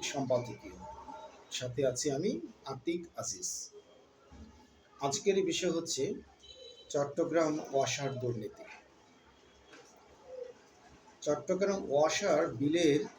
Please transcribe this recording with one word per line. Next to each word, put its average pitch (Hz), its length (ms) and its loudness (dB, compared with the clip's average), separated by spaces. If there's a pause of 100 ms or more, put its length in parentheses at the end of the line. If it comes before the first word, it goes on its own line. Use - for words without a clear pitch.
(120)
সম্পাদকীয়। 110 640 -2 (720)
সাথে 123 380 -4
আছি 123 220 -4
আমি 165 200 0 (340)
আতিক 170 360 -4 (200)
আজিজ। - 280 -6 (1500)
আজকের 143 380 2 (120)
বিষয় 170 280 0
হচ্ছে 139 260 -2 (920)
চট্টগ্রাম 151 600 2 (200)
ওয়াসার 135 380 2 (100)
দুর্নীতি। - 440 -4 (2500)
চট্টগ্রাম 185 540 2 (120)
ওয়াসার 156 500 4 (180)
বিলের 151 400 6 (200)